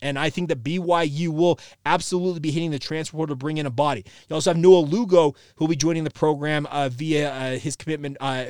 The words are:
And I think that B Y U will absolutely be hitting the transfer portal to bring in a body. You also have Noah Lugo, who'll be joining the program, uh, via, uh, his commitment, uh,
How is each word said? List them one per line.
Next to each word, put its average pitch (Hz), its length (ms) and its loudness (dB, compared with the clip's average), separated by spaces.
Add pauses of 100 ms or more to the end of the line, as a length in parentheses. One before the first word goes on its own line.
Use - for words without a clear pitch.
And 139 180 -4
I 151 120 0
think 175 180 -4
that 135 140 -4
B 160 160 -4
Y 170 240 2
U 160 280 -2
will 160 300 2 (240)
absolutely 175 560 -2
be 151 100 -4
hitting 165 200 -2
the 143 80 -4
transfer 156 400 -8
portal 147 180 -4
to - 20 -14
bring 156 200 -6
in 147 80 -4
a 131 40 -4
body. 131 360 -2 (240)
You 156 40 -4
also 156 160 0
have 165 60 0
Noah 180 240 10
Lugo, 170 540 4 (220)
who'll 156 120 2
be 165 80 0
joining 160 280 0
the 151 60 -4
program, 151 600 -2
uh, 143 180 -2
via, 147 420 -2
uh, 131 280 -6
his 147 180 -6
commitment, 147 440 -8
uh, 131 300 -4